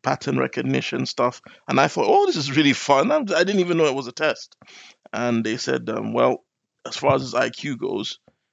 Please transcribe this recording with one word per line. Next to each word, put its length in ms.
pattern 340
recognition 680
stuff. 340
And 100
I 80
thought, 220
"Oh, 180
this 80
is 220
really 160
fun." 400
I'm, 100
I 120
didn't 160
even 160
know 100
it 80
was 140
a 40
test. 440
And 320
they 140
said, 300
um, 240
"Well, 320
as 120
far 180
as 80
his 140
I 140
Q 260
goes, 420